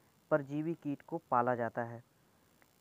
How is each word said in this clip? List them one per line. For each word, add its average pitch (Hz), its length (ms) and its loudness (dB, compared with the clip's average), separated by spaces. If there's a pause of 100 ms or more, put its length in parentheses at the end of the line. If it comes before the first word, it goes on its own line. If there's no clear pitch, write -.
(320)
परजीवी 151 440 0
कीट 143 260 -4
को 165 200 -8 (100)
पाला 123 240 4
जाता 117 280 -2
है। 117 200 -10 (760)